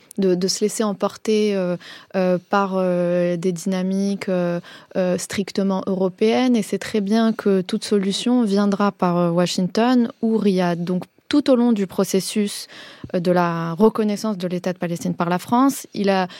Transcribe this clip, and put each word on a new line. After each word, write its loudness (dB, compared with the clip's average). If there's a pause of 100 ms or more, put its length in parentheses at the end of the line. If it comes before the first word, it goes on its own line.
(160)
de, 2
de -2
se -2
laisser -2
emporter, -2
euh, -2 (400)
euh, 2 (100)
par, 0
euh, 0
des -2
dynamiques, -2
euh, 0 (380)
euh, 0
strictement -2
européennes. 2
Et 0
c'est -4
très -4
bien 2
que 2
toute -4
solution 0
viendra 2
par, 0
euh, 2
Washington 2 (120)
ou 2
Riyad. 0
Donc, -2 (240)
tout 2
au 6
long 4
du 2
processus, -2 (480)
euh, 0
de 0
la 0
reconnaissance 2
de -6
l'État -4
de -8
Palestine -4
par -2
la 0
France, 0
il 0
a 2 (140)